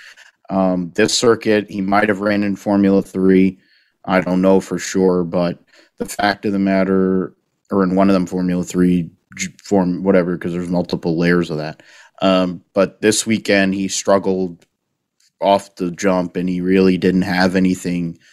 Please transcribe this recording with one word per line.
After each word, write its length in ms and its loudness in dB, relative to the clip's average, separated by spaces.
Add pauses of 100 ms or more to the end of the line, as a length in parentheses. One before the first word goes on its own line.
(520)
Um, 420 -2
this 240 0
circuit, 540 2
he 100 -6
might 260 0
have 120 -2
ran 240 0
in 120 -2
Formula 460 2
Three. 560 2 (480)
I 160 2
don't 220 0
know 160 4
for 180 -6
sure, 460 0
but 340 -4 (400)
the 80 -8
fact 400 -4
of 60 0
the 80 0
matter, 760 0 (380)
or 120 2
in 120 0
one 140 4
of 40 4
them 140 0
Formula 360 -2
Three, 460 0 (260)
G-, 140 -10 (140)
form, 400 -2
whatever, 340 2
'cause 160 -6
there's 160 -6
multiple 480 -2
layers 320 2
of 80 -6
that. 240 -10 (400)
Um, 420 0 (100)
but 280 0
this 240 0
weekend 480 0
he 140 -4
struggled 800 -2 (760)
off 360 0
the 120 -4
jump, 460 -2
and 120 -4
he 140 -4
really 380 4
didn't 240 2
have 320 0
anything. 640 -2 (140)